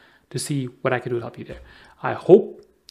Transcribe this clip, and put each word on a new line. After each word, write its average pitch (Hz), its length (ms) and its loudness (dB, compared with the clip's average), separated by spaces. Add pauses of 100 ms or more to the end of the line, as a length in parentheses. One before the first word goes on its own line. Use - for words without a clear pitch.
(280)
to 135 100 -8
see 139 280 -4 (160)
what 127 100 2
I 123 60 0
can 120 140 -8
do 120 60 -2
to 117 40 -8
help 117 160 -14
you - 80 -14
there. - 140 -16 (420)
I 127 100 -4
hope - 500 4 (280)